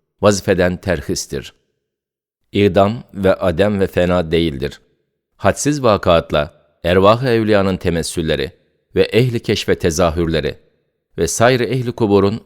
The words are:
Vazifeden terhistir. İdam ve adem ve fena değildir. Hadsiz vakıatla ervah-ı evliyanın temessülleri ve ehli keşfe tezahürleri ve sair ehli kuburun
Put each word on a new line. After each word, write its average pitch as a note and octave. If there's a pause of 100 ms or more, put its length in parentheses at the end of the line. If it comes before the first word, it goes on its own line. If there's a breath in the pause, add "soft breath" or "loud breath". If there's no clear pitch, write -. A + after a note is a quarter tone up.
(220)
Vazifeden F#2
terhistir. D#2+ (1000)
İdam G2+ (100)
ve F#2+
adem F#2+
ve F#2+
fena F2+
değildir. D2 (560)
Hadsiz C#3
vakıatla E2+ (300)
ervah-ı G2+
evliyanın G#2
temessülleri D#2+ (420)
ve F#2
ehli A#2
keşfe G2+
tezahürleri D#2+ (640)
ve E2+
sair A#2+
ehli A#2+
kuburun G2+